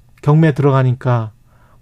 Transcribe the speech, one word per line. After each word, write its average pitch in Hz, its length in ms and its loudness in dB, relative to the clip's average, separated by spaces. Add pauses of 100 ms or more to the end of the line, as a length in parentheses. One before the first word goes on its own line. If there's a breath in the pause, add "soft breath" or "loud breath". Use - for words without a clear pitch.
(200)
경매 156 340 2
들어가니까 131 800 -2 (500 soft breath)